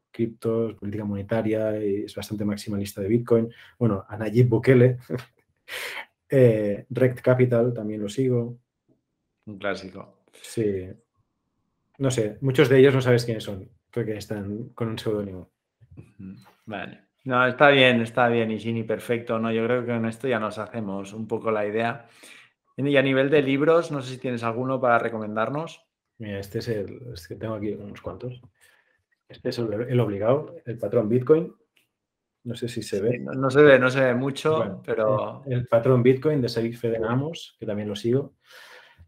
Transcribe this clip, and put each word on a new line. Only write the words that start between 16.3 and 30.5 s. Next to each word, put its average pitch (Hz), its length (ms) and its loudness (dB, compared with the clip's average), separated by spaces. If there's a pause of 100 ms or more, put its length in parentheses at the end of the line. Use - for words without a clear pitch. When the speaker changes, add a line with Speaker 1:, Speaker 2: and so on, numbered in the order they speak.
Speaker 2:
Vale. - 440 -14 (160)
No, 127 220 2
está 127 220 6
bien, 127 320 6
está 120 280 2
bien, 117 220 0
Higini, 113 320 -4
perfecto, 113 560 -4
¿no? 113 140 -2
Yo 113 140 0
creo 123 180 0
que 120 80 -4
con 113 140 -2
esto 113 200 -6
ya 117 140 0
nos 107 160 -6
hacemos 101 560 -8
un 110 160 -12
poco 113 220 -6
la 104 160 -2
idea. 113 420 -4 (720)
Y 139 180 0
a 131 60 6
nivel 135 260 2
de 147 140 4
libros, 151 500 2
no 143 80 -6
sé 127 140 -10
si 120 40 -12
tienes 120 240 -6
alguno 123 380 -4
para 120 180 6
recomendarnos. 113 880 -6 (300)
Speaker 1:
Mira, 104 220 -10
este 98 220 -8
es 113 80 -8
el, 110 440 -8
es - 160 -16
que 110 60 -12
tengo 110 220 -8
aquí 104 160 -6
unos 101 280 -12
cuantos. 120 400 -12 (880)
Este - 220 -8
es - 80 -6
el, 113 120 -2
el 120 300 -2
obligado, 110 640 -2